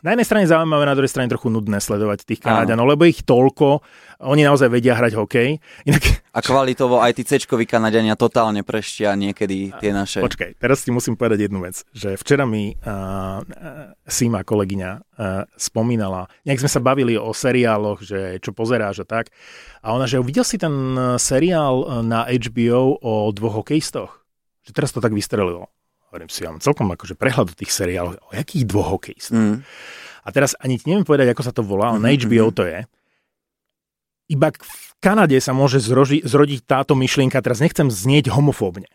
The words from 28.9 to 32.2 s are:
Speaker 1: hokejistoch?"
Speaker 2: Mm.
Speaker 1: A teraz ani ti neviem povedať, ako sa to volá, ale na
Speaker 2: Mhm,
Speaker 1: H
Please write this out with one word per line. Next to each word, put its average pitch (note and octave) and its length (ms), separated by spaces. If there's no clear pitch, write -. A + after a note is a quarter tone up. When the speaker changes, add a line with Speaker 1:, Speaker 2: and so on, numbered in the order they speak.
Speaker 1:
hokejistoch?" - 400
Speaker 2:
Mm. A2 300
Speaker 1:
A - 80
teraz - 280
ani C3 200
ti D3 120
neviem F#3+ 160
povedať, C#3 260
ako B2 120
sa A#2+ 80
to A#2+ 120
volá, G2+ 280
ale A2 100
na A2+ 80
Speaker 2:
Mhm, C#3+ 80
Speaker 1:
H B2 80